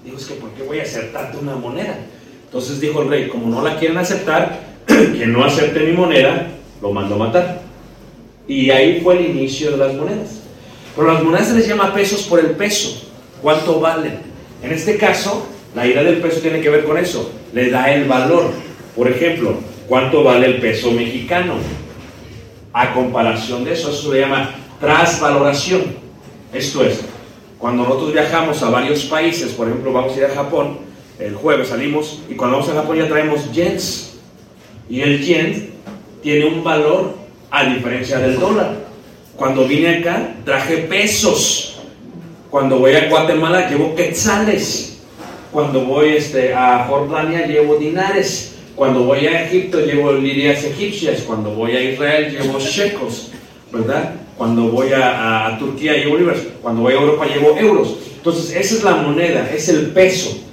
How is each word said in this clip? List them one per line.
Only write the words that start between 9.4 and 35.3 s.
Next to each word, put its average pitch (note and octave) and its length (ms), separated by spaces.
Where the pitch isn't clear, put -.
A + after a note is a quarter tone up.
de C#3 60
las C3+ 180
monedas. G3+ 460
Pero D#3 160
las D#3 120
monedas F3+ 240
se A#3 80
les A3 120
llama G3+ 260
pesos G3+ 300
por E3 160
el D#3 120
peso. - 500
¿Cuánto D#3 380
valen? D#3+ 400
En B2 100
este F#3 260
caso, G3+ 500
la A#2+ 140
idea C3 160
del E3+ 140
peso E3 220
tiene D#3+ 220
que D3 80
ver D3 140
con D3+ 160
eso. A#2 320
Le B2 180
da B2+ 200
el C#3+ 140
valor. C#3 460
Por B2 140
ejemplo, B2 460
¿cuánto C3+ 360
vale B2+ 220
el B2+ 140
peso A#2 320
mexicano? B2+ 640
A B2+ 200
comparación A#2 680
de D#3 100
eso, E3 160
eso C#3+ 200
se C3+ 40
le C3 60
llama C3+ 320
trasvaloración. D3 1200
Esto - 300
es, A#2+ 160
cuando A#2+ 260
nosotros C3+ 300
viajamos D#3 480
a A#2+ 80
varios C#3 360
países, D#3 480
por A#2 140
ejemplo, B2+ 240
vamos C3 220
a C3+ 40
ir C3+ 80
a C#3 100
Japón, C#3+ 420
el G#2 160
jueves C#3 340
salimos, D3 500
y A#2+ 60
cuando C3 220
vamos D3 140
a D3+ 40
Japón D#3 220
ya D#3+ 100
traemos D3+ 440
yens. - 600
Y B2+ 120
el C#3+ 220
yen - 480